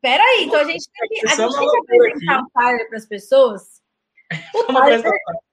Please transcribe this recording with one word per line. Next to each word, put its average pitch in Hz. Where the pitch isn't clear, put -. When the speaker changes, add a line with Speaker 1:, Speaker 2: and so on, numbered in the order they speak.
Speaker 1:
Peraí, 392
então 294
a 294
gente 330
tem -
que, 453
a -
Speaker 2:
Só -
Speaker 1:
gente 554
tem -
que 539
Speaker 2:
uma 494
loucura 480
Speaker 1:
apresentar 294
Speaker 2:
aqui. 254
Speaker 1:
o -
Tyler 240
pras 220
pessoas. 214
O -
Speaker 2:
<laughs> 466
Vamos 262
Speaker 1:
Tyler, 233
Speaker 2:
apresentar. -